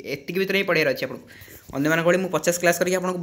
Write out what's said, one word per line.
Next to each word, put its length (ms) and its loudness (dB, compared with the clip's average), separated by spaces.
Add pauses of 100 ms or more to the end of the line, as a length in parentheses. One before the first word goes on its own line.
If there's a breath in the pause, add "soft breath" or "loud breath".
ଏତିକି 360 -6
ଭିତରେ 180 0
ହିଁ 100 -2
ପଢ଼ିବାର 260 4
ଅଛି 100 -6
ଆପଣଙ୍କୁ। 220 -10 (480 loud breath)
ଅନ୍ୟମାନଙ୍କ 320 2
ଭଳି 120 6
ମୁଁ 120 -4
ପଚାଶ 320 0
କ୍ଲାସ୍ 180 4
କରିକି 160 2
ଆପଣଙ୍କୁ 260 -2